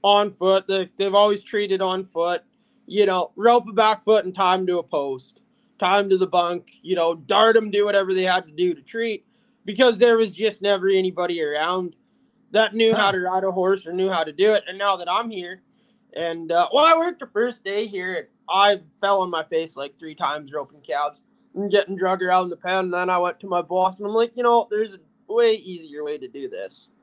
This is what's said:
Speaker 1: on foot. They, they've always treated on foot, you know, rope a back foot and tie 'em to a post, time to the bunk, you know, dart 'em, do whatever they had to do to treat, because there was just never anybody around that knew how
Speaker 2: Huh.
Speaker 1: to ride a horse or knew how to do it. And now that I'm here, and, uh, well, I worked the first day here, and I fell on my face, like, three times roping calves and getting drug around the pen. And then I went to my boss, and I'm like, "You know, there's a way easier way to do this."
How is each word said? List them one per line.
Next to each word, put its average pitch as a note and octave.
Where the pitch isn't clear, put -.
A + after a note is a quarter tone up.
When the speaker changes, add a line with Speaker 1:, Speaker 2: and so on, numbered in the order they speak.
Speaker 1:
on G3+
foot. F#3+
They, F#3+
they've G3
always G#3
treated G3
on F#3+
foot, E3+
you G3+
know, F#3
rope A#3
a -
back G#3+
foot A3
and F#3
tie F#3
'em F#3
to F3+
a -
post, C#3
time G3
to F#3+
the F#3
bunk, F3
you F3+
know, E3+
dart G#3
'em, G#3+
do G3+
whatever G3
they F#3
had F#3
to D#3
do F3
to C#3+
treat, A3+
because A3
there A#3
was G#3+
just G#3
never G3
anybody F3+
around E3
that G#3
knew A3+
how G#3
Speaker 2:
Huh. G3+
Speaker 1:
to F#3+
ride F#3
a F#3+
horse F#3+
or F3
knew F#3
how E3+
to D#3
do G3
it. G3+
And F#3
now G3
that F3
I'm A3+
here, F#3
and, E3
uh, E3+
well, D4
I E4
worked F4
the B3+
first A#3
day G3+
here, F#3
and D3+
I G3
fell G3
on F#3
my D#3+
face, D#3+
like, C#3+
three D#3
times D3
roping D3
calves D3
and G3
getting G3
drug F#3
around F3+
the E3
pen. F#3
And F3+
then F3+
I F3+
went F3
to G3
my F3
boss, F#3
and G#3
I'm G#3
like, A#3
"You B3
know, A#3
there's G#3+
a F3+
way A3+
easier D#3+
way D3
to B2+
do C3
this." F#2+